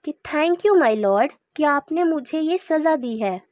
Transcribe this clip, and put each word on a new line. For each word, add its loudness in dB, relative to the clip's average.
कि -8
"Thank -2
you 4
my 6
lord 2
कि 0
आपने 0
मुझे -2
ये 0
सज़ा 0
दी -6
है। -4